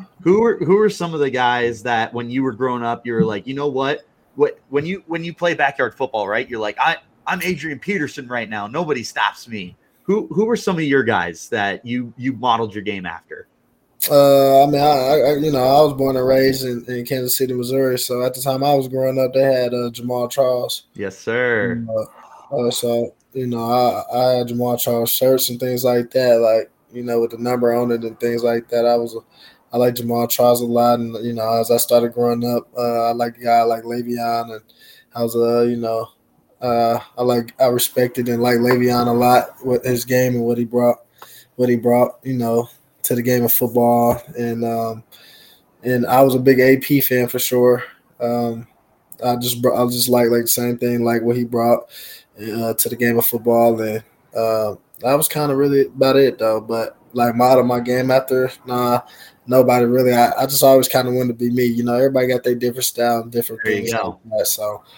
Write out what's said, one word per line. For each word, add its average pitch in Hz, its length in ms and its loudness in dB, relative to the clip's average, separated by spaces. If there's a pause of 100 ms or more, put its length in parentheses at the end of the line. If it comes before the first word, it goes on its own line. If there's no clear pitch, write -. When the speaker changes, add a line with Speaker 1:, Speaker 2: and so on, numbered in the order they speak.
(220)
Speaker 1:
Who 190 200 2
are, 233 220 0
who 185 140 2
are 214 100 2
some 170 240 -6
of 156 80 -4
the 139 80 0
guys 123 540 -2
that 117 320 -2
when 120 160 -8
you 131 120 -2
were 131 100 -2
growing 123 300 -4
up, 117 220 -6
you 120 80 -6
were 113 120 2
like, 107 220 -6
"You 135 60 -10
know 143 160 -4
what? 135 320 -4 (360)
What, 139 220 0 (120)
when 147 160 -2
you, 185 200 -8
when 165 160 -6
you 170 120 -10
play 175 180 -2
backyard 139 420 -2
football, 110 320 -4
right? 117 220 -4
You're 117 120 -8
like, 107 200 -6
'I, 160 160 0 (300)
I'm 180 160 -4
Adrian 156 360 -6
Peterson 151 480 -6
right 117 220 -8
now. 104 180 -8
Nobody 143 360 -4
stops - 440 -4
me.'" 101 300 -14 (280)
Who, 202 240 -2
who 196 180 0
were 233 100 0
some 190 200 -2
of 160 60 -4
your 139 200 2
guys 87 480 -4
that 101 340 -4
you, 120 320 -8
you 131 160 -6
modeled 113 420 -2
your 104 80 -10
game 95 220 -8
after? 85 440 -14 (600)
Speaker 2:
Uh, 139 540 6
I - 20 2
mean, 143 140 2
I, 147 60 4
I, 143 320 2
I, 139 180 4
you 151 160 0
know, 131 100 2
I 139 200 6
was 147 100 4
born 135 240 -2
and 127 100 0
raised 131 380 2
in, 120 260 -6
in 120 140 -6
Kansas 127 320 -4
City, 131 160 -2
Missouri. 127 460 -2
So 123 240 -4
at 127 120 -2
the 127 60 -10
time 135 240 -2
I 143 100 4
was 135 140 0
growing 131 320 -2
up, 131 140 0
they 135 80 4
had, 127 320 2
uh, 120 160 -4
Jamal 120 360 -4
Charles. 123 580 -2 (100)
Speaker 1:
Yes, 98 240 -8
sir. 117 680 -2
Speaker 2:
Uh, - 680 -10
uh, 120 140 -2
so, 117 440 -2 (200)
you 131 120 -6
know, 120 240 -4
I, 120 320 2 (100)
I 127 260 2
had 120 100 -4
Jamal 120 300 -2
Charles 117 340 -2
shirts 131 380 2
and 120 100 -8
things 127 240 -4
like 123 280 0
that, 123 280 4
like, 110 300 2 (220)
you 120 100 -12
know, 120 180 -2
with 117 120 -2
the 113 60 -12
number 120 360 0
on 120 180 0
it 117 100 -2
and 113 160 -10
things 117 240 -2
like 117 280 -2
that. 117 160 0
I 120 100 4
was, 117 180 -4 (560)
I 120 60 -4
like 123 200 2
Jamal 117 300 -2
Charles 123 360 2
a 120 40 -4
lot, 120 320 2
and, 113 240 -8
you 120 120 -6
know, 113 260 -2
as 117 100 -2
I 120 60 2
started 117 380 2
growing 120 280 0
up, 120 340 -4
uh, 117 340 0
I - 20 0
like 120 240 -4
a 120 80 -14
guy 117 180 4
like 113 220 0
Le'Veon, 117 720 -4
and 107 80 -16 (520)
I 120 80 -4
was, 117 140 -2
uh, 117 280 2
you 120 120 0
know, 113 320 -4 (540)
uh, 117 380 0 (180)
I 123 40 -2
like, 120 380 -2
I 135 60 4
respected 123 640 0
and 117 120 0
liked 123 180 2
Le'Veon 123 480 2
a 120 40 2
lot 123 520 2
with 123 200 0
his 123 220 -2
game 127 300 0
and 117 80 -2
what 117 120 0
he 120 80 -2
brought, 120 400 0 (520)
what 123 120 0
he 120 80 4
brought, 120 460 2
you 131 120 -6
know, 120 340 0 (340)
to - 120 -2
the 120 80 -2
game 123 220 2
of 113 80 0
football. 120 680 2 (160)
And, 117 260 -4
um, 113 400 -4 (800)
and 123 240 0
I 127 140 4
was 135 140 6
a 127 40 2
big 127 220 4
A 131 160 6
P 135 240 0
fan 123 280 0
for 127 100 -6
sure. 123 440 2 (380)
Um, 117 460 -4 (580)
I 123 120 0
just 120 260 -6
br-, 123 120 2
I 120 120 0
just 120 240 -2
like, 120 180 4
like, 117 140 2
the 117 60 -6
same 120 280 -2
thing, 120 260 -2
like, 117 200 0
what 120 120 0
he 123 100 -2
brought, 117 460 0 (480)
uh, 113 360 -4
to - 160 -4
the 117 60 -8
game 117 220 0
of 113 60 2
football. 117 560 2
And, 110 240 -4 (320)
uh, 110 380 -2 (260)
that 127 140 0
was 156 140 -4
kinda 147 280 -2
really 139 300 2
about 135 300 2
it, 135 220 4
though. 110 220 0
But, 113 380 -8 (160)
like, 120 200 0
model 127 300 4
my 120 160 0
game 127 300 -2
after, 131 420 0 (140)
nah, 123 340 0 (460)
nobody 123 400 4
really. 123 260 2
I, 120 200 4 (100)
I - 20 2
just 139 180 -2
always 135 240 8
kinda 127 240 0
wanted 123 280 -2
to 123 60 -4
be 120 60 0
me. 123 140 2
You 120 200 0
know, 120 100 -2
everybody 131 320 2
got 123 180 -2
their 123 100 0
different 123 300 -4
style 117 380 -2
and 117 100 -14
different 113 320 -6
Speaker 1:
There 107 80 -2
you 104 60 -2
Speaker 2:
things 113 160 -4
Speaker 1:
go. 95 300 -6
Speaker 2:
like 107 160 -4
that. - 60 0
So, 104 380 -6 (140)